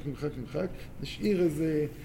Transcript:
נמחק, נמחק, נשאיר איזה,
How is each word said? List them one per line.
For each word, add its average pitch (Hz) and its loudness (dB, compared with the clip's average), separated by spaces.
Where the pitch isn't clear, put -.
נמחק, 143 -2
נמחק, 151 -2
נשאיר 190 2
איזה, 156 4